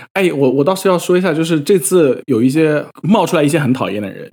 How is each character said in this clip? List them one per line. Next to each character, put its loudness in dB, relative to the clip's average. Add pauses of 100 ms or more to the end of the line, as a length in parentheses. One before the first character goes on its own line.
(120)
哎， 0
我， 0
我 0
倒 0
是 -4
要 2
说 0
一 2
下， 0
就 -2
是 0
这 2
次 2
有 0
一 4
些 0 (180)
冒 2
出 -4
来 4
一 2
些 0
很 0
讨 -4
厌 -6
的 -8
人， -16